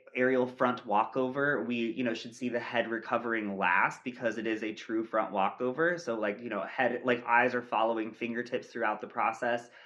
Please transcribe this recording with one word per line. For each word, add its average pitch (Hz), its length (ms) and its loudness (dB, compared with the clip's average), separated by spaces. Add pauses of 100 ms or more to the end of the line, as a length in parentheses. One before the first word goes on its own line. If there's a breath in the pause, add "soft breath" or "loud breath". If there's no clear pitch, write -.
(160)
aerial 127 300 4
front 123 400 0
walkover, 127 800 2
we, 120 120 -2
you 117 280 -2
know, 117 100 0
should 117 220 -10
see 123 140 -6
the 117 100 -2
head 113 300 -2
recovering 113 680 -2
last 98 460 2
because 117 340 -4
it 113 100 -4
is 110 160 -2
a 107 100 -4
true 110 320 -4
front 107 260 0
walkover. 127 640 0
So, 117 180 -4
like, 104 260 -2
you 120 80 -8
know, 104 120 -2
head, 120 440 0
like, 123 200 2
eyes 120 300 6
are 120 60 -2
following 113 500 0
fingertips 120 560 -4
throughout 107 320 -2
the - 80 -10
process, 117 600 -2 (160 loud breath)